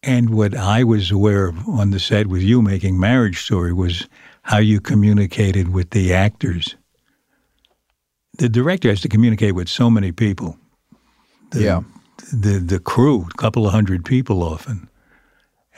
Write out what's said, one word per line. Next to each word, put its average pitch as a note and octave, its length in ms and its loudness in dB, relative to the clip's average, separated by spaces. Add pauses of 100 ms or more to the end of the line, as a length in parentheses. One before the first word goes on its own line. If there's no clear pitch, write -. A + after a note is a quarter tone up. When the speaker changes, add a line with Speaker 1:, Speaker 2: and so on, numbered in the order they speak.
Speaker 1:
And B2 280 0
what G#2+ 260 0
I A2 280 2
was G#2 260 0
aware G2+ 360 2
of E2+ 220 -8
on G#2 220 0
the G2 80 -2
set G#2 300 -2
with F#2 140 -2
you A#2 200 4
making F#2+ 380 -2
Marriage G#2+ 420 0
Story F2 300 -2
was F2+ 340 -4 (360)
how G#2+ 160 0
you G#2+ 220 2
communicated G2+ 920 0
with F#2 180 -2
the F#2 220 0
actors. F#2 640 -2 (1600)
The B2+ 100 0
director B2+ 400 0
has G#2 140 0
to - 60 -6
communicate G#2+ 460 2
with F2+ 140 -6
so A#2+ 220 2
many G2+ 220 2
people. G2 440 -4 (920)
The, A#2 120 -4
Speaker 2:
Yeah. F#2 180 2 (520)
Speaker 1:
the, G2+ 260 0
the F2+ 220 -2
crew, A#2+ 520 2
a - 40 -16
couple A2 300 0
of F#2 60 2
hundred F#2+ 320 0
people A#2+ 380 0
often. E2 460 -8 (880)